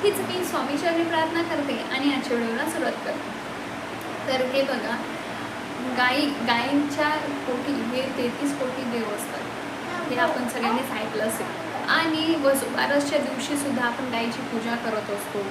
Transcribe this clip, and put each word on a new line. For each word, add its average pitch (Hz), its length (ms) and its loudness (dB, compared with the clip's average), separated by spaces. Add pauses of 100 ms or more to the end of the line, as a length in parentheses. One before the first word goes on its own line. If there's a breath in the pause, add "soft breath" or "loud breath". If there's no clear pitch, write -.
हीच 403 120 6
मी 359 300 -2
स्वामी 285 320 0
चरणी 330 260 2
प्रार्थना 330 380 2
करते 277 500 0
आणि 277 220 4
आजच्या 240 240 0
व्हिडिओला 233 320 0
सुरुवात 311 220 0
करते. - 380 -4 (960)
तर 254 180 2
हे 269 160 2
बघा, 233 340 0 (1000)
गाई, 254 280 4
गायींच्या 277 840 2 (380)
पोटी 247 260 0
हे 233 280 0 (160)
तेहतीस 277 420 0
कोटी 254 240 -2
देव 226 320 -2
असतात, - 280 -6 (680)
हे 247 60 0
आपण 247 320 2
सगळ्यांनीच 233 440 0
ऐकलं 220 320 -2
असेल. - 240 0 (420)
आणि 320 520 4
वसुबारसच्या 277 760 4
दिवशी 285 380 0
सुद्धा 254 280 2
आपण 254 260 0
गायीची 233 300 0
पूजा 233 340 -2
करत 214 360 -2
असतो. 202 280 -2 (120)